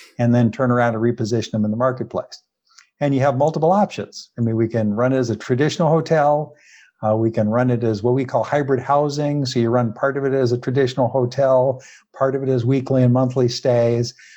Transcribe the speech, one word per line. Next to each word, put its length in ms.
and 160
then 180
turn 180
around 240
and 80
reposition 480
them 140
in 80
the 40
marketplace. 640
And 140
you 60
have 160
multiple 360
options. 680
I 40
mean, 140
we 120
can 260
run 180
it 60
as 120
a 60
traditional 520
hotel. 640
Uh, 80
we 160
can 200
run 180
it 160
as 180
what 120
we 100
call 200
hybrid 360
housing. 640
So 160
you 80
run 240
part 240
of 80
it 80
as 200
a 60
traditional 500
hotel, 720
part 180
of 80
it 60
as 160
weekly 380
and 100
monthly 340
stays, 680